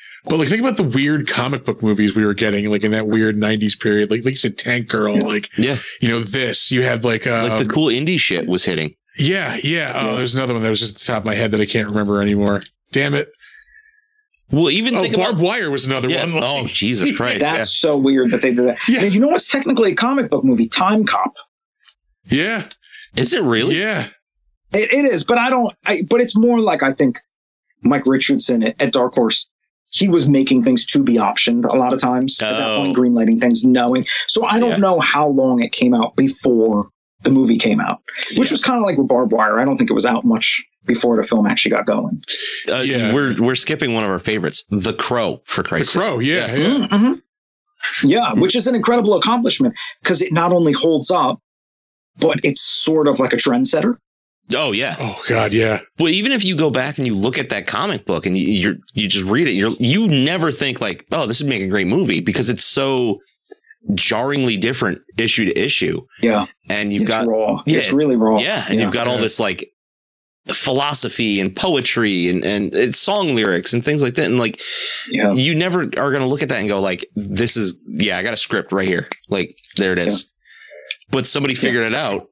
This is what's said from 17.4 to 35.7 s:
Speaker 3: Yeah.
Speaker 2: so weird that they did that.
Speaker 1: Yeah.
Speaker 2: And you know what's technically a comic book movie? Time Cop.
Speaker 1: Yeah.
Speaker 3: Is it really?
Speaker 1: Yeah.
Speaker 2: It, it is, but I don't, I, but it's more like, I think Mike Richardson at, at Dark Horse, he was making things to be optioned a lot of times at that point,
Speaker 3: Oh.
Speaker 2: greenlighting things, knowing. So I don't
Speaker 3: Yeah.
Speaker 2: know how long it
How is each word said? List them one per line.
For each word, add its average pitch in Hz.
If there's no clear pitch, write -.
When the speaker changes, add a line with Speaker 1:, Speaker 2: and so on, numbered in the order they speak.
Speaker 3:
Yeah. 160
Speaker 2:
so 147
weird 135
that 120
they 127
did 123
that. 120
Speaker 1:
Yeah. 233
Speaker 2:
And 202
you 202
know 262
what's -
technically 262
a -
comic 254
book -
movie? 131
Time 202
Cop. 101
Speaker 1:
Yeah. 185
Speaker 3:
Is 123
it 240
really? 123
Speaker 1:
Yeah. 208
Speaker 2:
It, 214
it 285
is, 175
but 240
I 240
don't, 247
I, 202
but 240
it's 233
more 233
like, 185
I 135
think 135
Mike 139
Richardson 135
at, 113
at 131
Dark 131
Horse, -
he -
was 165
making 135
things 123
to 143
be 120
optioned 113
a -
lot 127
of 131
times 131
at 107
that 110
point, 92
Speaker 3:
Oh. 123
Speaker 2:
greenlighting 117
things, 120
knowing. 127
So 233
I 214
don't 233
Speaker 3:
Yeah. -
Speaker 2:
know 185
how 143
long 131
it 117